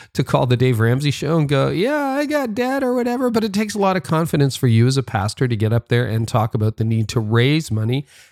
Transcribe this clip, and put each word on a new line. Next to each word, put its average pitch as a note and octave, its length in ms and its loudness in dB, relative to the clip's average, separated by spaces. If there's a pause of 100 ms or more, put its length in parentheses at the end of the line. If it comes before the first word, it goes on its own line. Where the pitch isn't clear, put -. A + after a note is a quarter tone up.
(120)
to D3 120 -2
call C#3 220 0
the B2 100 2
Dave B2+ 220 2
Ramsey B2+ 320 2
Show D3+ 280 -2
and D3 100 0
go, C3+ 200 2
"Yeah, G3 280 -2
I C#4+ 300 -2
got C4+ 280 -2
debt B3+ 280 -2
or B3 120 -2
whatever," B3 360 -2
but A3 140 0
it G3 100 -4
takes G#3 200 -2
a G#3 40 -6
lot F#3+ 180 2
of F3+ 60 -2
confidence D#3+ 540 0
for C3+ 100 -2
you A#2 200 6
as C3+ 120 2
a B2+ 40 0
pastor G#2+ 460 -2
to A#2+ 80 -2
get G#2+ 160 0
up A#2 160 -2
there A#2+ 180 2
and A2+ 220 -2
talk A2 260 0
about A2 220 0
the A2 80 -2
need A2+ 260 0
to A#2+ 100 -2
raise A#2+ 500 2
money A2+ 360 -2 (260)